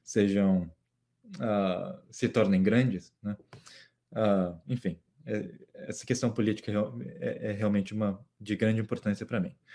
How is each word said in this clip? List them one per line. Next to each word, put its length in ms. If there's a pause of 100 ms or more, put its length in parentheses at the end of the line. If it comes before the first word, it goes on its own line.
sejam, 640 (680)
ah, 600 (100)
se 180
tornem 360
grandes, 580
né? 160 (760)
Ah, 440 (120)
enfim, 300 (280)
é, 240 (240)
essa 320
questão 260
política 400
real-, 280 (200)
é, 300
é 20
realmente 420
uma 260 (200)
de 160
grande 260
importância 440
pra 140
mim. 160 (200)